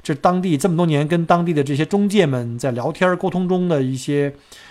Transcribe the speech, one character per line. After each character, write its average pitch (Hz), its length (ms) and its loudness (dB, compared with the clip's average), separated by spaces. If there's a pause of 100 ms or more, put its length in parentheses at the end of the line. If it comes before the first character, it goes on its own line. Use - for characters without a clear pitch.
这 - 120 -4
是 139 80 -8
当 180 200 2
地 175 160 0
这 190 120 0
么 160 80 0
多 175 80 2
年 151 200 2
跟 170 200 0
当 175 200 2
地 175 80 0
的 147 80 2
这 139 140 -2
些 151 100 0
中 202 220 0
介 196 180 4
们 123 320 -2
在 131 140 -4
聊 120 220 -4
天 185 160 2
儿 180 80 0
沟 180 120 -2
通 180 160 -2
中 180 220 0
的 147 160 2
一 131 100 -2
些 143 400 -2 (380)